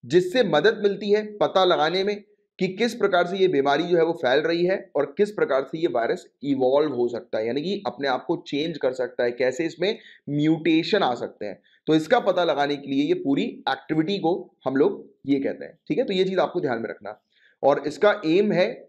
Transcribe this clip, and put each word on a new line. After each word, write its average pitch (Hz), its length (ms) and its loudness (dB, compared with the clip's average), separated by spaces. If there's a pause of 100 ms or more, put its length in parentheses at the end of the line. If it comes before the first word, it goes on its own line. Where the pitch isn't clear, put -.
जिससे 180 400 2
मदद 160 380 2
मिलती 202 280 -2
है 214 260 0
पता - 280 2
लगाने 170 400 2
में 208 200 -6 (340)
कि 185 100 0
किस 226 260 -2
प्रकार 180 320 0
से 185 100 -4
ये 185 120 6
बीमारी 143 340 4
जो 175 140 2
है 165 80 6
वो 165 80 0
फैल 139 280 2
रही 170 240 0
है 190 320 -2
और 143 200 0
किस 208 140 2
प्रकार 143 320 0
से 160 160 -8
ये 160 80 0
virus 123 400 -2 (160)
evolve 139 500 2
हो 120 160 0
सकता 113 300 -6
है, 110 80 -2
यानी 131 160 -4
कि 196 240 -4
अपने 139 220 -4
आप 127 160 -2
को 160 220 -4
change 151 320 -4
कर 131 140 -2
सकता 123 320 -4
है, 120 80 -2
कैसे 127 320 -2
इसमें 180 340 -4 (320)
mutation 160 720 0
आ 127 120 0
सकते 107 320 -10
हैं। 98 160 -14 (240)
तो 156 80 4
इसका 160 260 2
पता 180 240 0
लगाने 143 320 0
के 139 140 -12
लिए 139 140 0
ये 170 100 0
पूरी 147 300 -2
activity 160 760 -4
को 185 360 -4 (100)
हम 135 120 -2
लोग - 340 0 (160)
ये 135 140 2
कहते 110 240 -6
हैं, - 140 -20 (100)
ठीक 165 100 -2
है? 254 60 2
तो 202 80 -4
ये 190 120 2
चीज 185 140 -2
आपको 165 220 -2
ध्यान 123 220 -4
में 113 60 -6
रखना। - 340 -14 (400)
और 143 240 2
इसका 196 400 0
एम 190 260 2
है 180 160 2 (200)